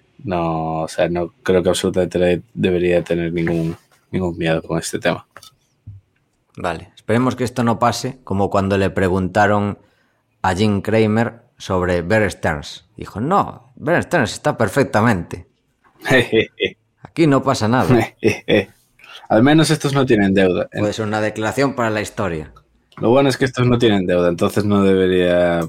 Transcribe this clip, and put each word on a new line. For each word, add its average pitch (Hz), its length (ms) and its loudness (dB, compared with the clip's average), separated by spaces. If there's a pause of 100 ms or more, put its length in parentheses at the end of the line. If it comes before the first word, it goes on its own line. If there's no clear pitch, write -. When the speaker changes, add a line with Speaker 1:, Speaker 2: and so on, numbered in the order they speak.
(220)
Speaker 1:
No, 80 600 -2
o 80 60 -6
sea, 87 200 -2
no 87 340 -4
creo 92 200 2
que 90 60 0
absolutamente 90 500 0
le 90 240 2 (120)
debería 87 480 0
tener 85 300 -4
ningún, 85 440 -2 (340)
ningún 87 280 -4
miedo 80 240 -2
con 82 160 -4
este - 200 -8
tema. 85 280 -4 (1300)
Speaker 2:
Vale, 85 380 -8
esperemos 123 420 -2
que 127 80 -4
esto 120 200 -4
no 113 140 0
pase 120 440 -2
como 98 260 -2
cuando 98 300 0
le 95 100 0
preguntaron 95 880 0 (640)
a - 140 -2
Jim 101 260 0
Cramer 110 640 0 (160)
sobre 90 420 -2
Bear 98 300 0
Stearns. - 680 -6
Dijo, - 240 -12
"No, 143 560 -4
Bear 143 260 -2
Stearns 135 300 -2
está - 240 -4
perfectamente. 107 880 0 (540)
Speaker 1:
<laughs> 117 480 0 (540)
Speaker 2:
Aquí - 240 0
no 139 160 4
pasa 127 260 0
nada." 117 460 2 (520)
Speaker 1:
<laughs> - 640 -20
Al 110 140 4
menos 151 280 4
estos 147 220 0
no 135 140 2
tienen 101 260 4
deuda. 90 400 2
Speaker 2:
Puede 104 220 -2
ser 110 120 -6
una 107 140 -2
declaración 110 540 -2
para 113 160 -2
la 107 100 -4
historia. 87 520 -6 (440)
Speaker 1:
Lo 107 140 0
bueno 139 180 4
es 127 80 0
que 139 80 -2
estos 123 220 0
no 123 120 4
tienen 104 280 4
deuda, 87 220 2
entonces 101 360 -2
no 101 180 2
debería 90 880 2